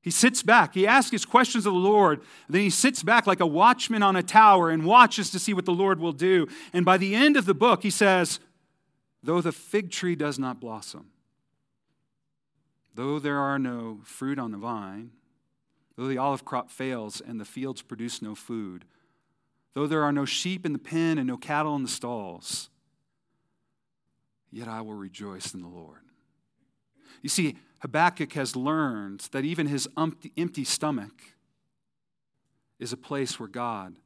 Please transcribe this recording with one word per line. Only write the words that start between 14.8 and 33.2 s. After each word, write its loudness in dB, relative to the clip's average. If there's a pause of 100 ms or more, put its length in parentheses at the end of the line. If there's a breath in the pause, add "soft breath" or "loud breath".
though -8
the -4
olive -2
crop -8
fails -10
and -12
the -12
fields -10
produce -12
no -10
food, -12 (880)
though -4
there 0
are 2
no -2
sheep -6
in -4
the -6
pen -2
and -2
no -6
cattle -4
in -4
the -8
stalls, -10 (1800)
yet -14
I -10
will -12
rejoice -14
in -14
the -16
Lord. -20 (1200 soft breath)
You -10
see, -2 (240 soft breath)
Habakkuk -2
has -6
learned -4
that -6
even -4
his -4
umpty-, -6
empty -6
stomach -6 (1600)
is -10
a -10
place -8